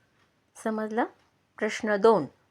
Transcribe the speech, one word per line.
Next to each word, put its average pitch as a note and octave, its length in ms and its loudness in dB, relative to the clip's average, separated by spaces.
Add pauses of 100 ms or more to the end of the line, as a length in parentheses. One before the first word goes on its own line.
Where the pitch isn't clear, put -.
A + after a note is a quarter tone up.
(640)
समजलं? A3 400 -4 (540)
प्रश्न G#3+ 380 -2
दोन, G3+ 280 4 (260)